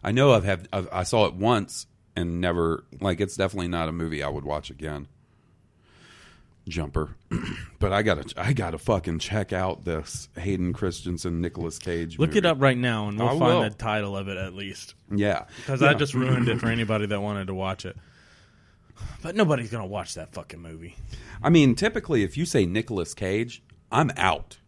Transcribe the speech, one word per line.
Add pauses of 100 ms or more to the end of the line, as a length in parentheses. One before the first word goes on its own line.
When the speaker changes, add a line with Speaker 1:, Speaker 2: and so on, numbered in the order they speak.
Speaker 1:
I
know
I've
had,
I've,
I
saw
it
once (280)
and
never, (160)
like,
it's
definitely
not
a
movie
I
would
watch
again. (1600)
Jumper. (160)
<clears throat> (420)
But
I
gotta,
I
gotta
fucking
check
out
this
Hayden
Christensen,
Nicolas
Cage
Speaker 2:
Look
Speaker 1:
movie.
Speaker 2:
it
up
right
now,
and
we'll
Speaker 1:
I
Speaker 2:
find
Speaker 1:
will.
Speaker 2:
the
title
of
it
at
least. (160)
Speaker 1:
Yeah. (220)
Speaker 2:
'Cause
Speaker 1:
Yeah.
Speaker 2:
I
just
ruined
it
for
anybody
that
wanted
to
watch
it. (1300)
But
nobody's
gonna
watch
that
fucking
movie. (480)
Speaker 1:
I
mean,
typically,
if
you
say
Nicolas
Cage, (300)
I'm
out. (100)